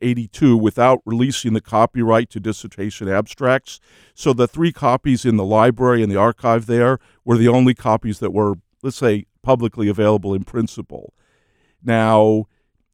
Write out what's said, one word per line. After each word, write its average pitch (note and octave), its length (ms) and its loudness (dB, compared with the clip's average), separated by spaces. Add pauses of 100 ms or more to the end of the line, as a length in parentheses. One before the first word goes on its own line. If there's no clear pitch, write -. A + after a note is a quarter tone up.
eighty-two A#2+ 560 2
without A#2+ 480 2
releasing A#2 480 -2
the A2 80 -2
copyright A2+ 680 0
to G#2+ 100 -12
dissertation G2+ 640 -10
abstracts. B2 720 -4 (340)
So C#3 200 -2
the A#2+ 160 2
three E3 240 -2
copies C3 500 -2
in A2+ 140 0
the G2 80 -2
library A#2 580 2
and G2+ 80 -2
the G2 60 -2
archive A2+ 480 0
there A#2+ 340 0 (240)
were A#2+ 140 0
the A2+ 100 4
only B2+ 260 4
copies A2 460 -4
that G2+ 140 -6
were, G2+ 220 0 (280)
let's C3+ 140 -8
say, G#2+ 300 -2 (160)
publicly A#2 440 0
available G#2 460 0
in F#2+ 100 -4
principle. - 680 -8 (680)
Now, A2 640 2 (460)